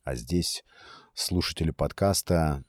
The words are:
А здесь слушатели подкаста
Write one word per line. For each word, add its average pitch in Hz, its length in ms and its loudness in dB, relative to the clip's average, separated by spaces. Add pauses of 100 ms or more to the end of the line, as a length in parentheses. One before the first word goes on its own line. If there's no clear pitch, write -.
А 67 100 -4
здесь 65 480 -2 (500)
слушатели - 580 -2
подкаста 78 960 2